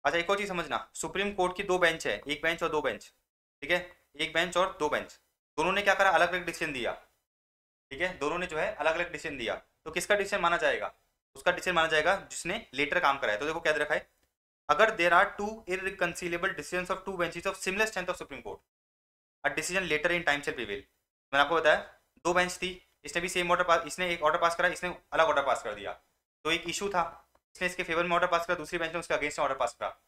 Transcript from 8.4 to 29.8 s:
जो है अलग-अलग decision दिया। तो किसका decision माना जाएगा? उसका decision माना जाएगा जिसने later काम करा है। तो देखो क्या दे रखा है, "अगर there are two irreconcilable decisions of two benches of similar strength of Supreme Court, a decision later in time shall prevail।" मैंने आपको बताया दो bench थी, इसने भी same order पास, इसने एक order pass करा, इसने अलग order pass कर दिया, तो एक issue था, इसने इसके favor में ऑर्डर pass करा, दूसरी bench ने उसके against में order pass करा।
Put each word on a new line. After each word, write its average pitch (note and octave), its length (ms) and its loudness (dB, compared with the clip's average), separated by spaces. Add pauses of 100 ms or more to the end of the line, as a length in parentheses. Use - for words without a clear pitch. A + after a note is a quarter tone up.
जो D#3 120 -6
है G3+ 160 -2
अलग-अलग E3 380 0
decision D3+ 240 -8
दिया। G#2+ 180 -4
तो - 360 -14
किसका F3+ 240 0
decision G3+ 260 0
माना E3+ 160 4
जाएगा? A#2+ 380 0 (420)
उसका - 160 2
decision F3+ 220 -2
माना D#3+ 140 4
जाएगा D#3 280 4
जिसने F#3+ 580 -8
later D3 260 0
काम C#3 180 4
करा A#2 140 0
है। G#2+ 60 0
तो C#3+ 80 -2
देखो D#3+ 140 -2
क्या D#3+ 120 2
दे D3+ 60 2
रखा D3+ 160 0
है, - 160 -4 (580)
"अगर F3+ 280 4
there E3+ 160 4
are F#3 140 8 (140)
two G#3 100 -4 (180)
irreconcilable F#3 880 -2
decisions F3+ 360 -6
of F#3 140 -2
two G3 120 -6
benches E3+ 300 -4
of F#3+ 100 -4
similar G3 300 0
strength F#3 240 -4
of F3 60 -4
Supreme C3 260 -14
Court, F#2+ 160 -12 (840)
a C#3+ 80 2
decision F3+ 300 -2
later D#3 260 0
in E3+ 140 0
time C#3+ 180 2
shall D3 140 -4
prevail।" G2+ 280 -8 (500)
मैंने C#3 60 4
आपको C#3+ 160 4
बताया D#3 220 6 (480)
दो F3 100 2
bench F3+ 220 2
थी, F#3 320 -8 (160)
इसने E3+ 180 -4
भी F#3 60 -4
same F3 220 -2
order F3 140 4
पास, E3 220 4
इसने F3+ 240 -4
एक E3+ 120 -4
order D#3 160 4
pass E3+ 180 2
करा, F3 120 2
इसने F3 300 -4 (140)
अलग D#3+ 140 6
order D3 200 2
pass A#2+ 160 0
कर G#2 120 -6
दिया, G2 180 -8 (520)
तो D#3 60 0
एक E3+ 180 0
issue G3+ 200 -4
था, F3 420 -4 (240)
इसने F3+ 120 -4
इसके F3+ 160 -4
favor E3+ 220 0
में F3 100 0
ऑर्डर F3 120 4
pass E3+ 200 0
करा, F3 100 -2
दूसरी E3+ 220 -6
bench D#3+ 140 -4
ने E3+ 60 -6
उसके D#3+ 160 -2
against D3 240 -4
में D3+ 60 0
order C3+ 120 0
pass B2 180 -2
करा। G2+ 220 -8 (120)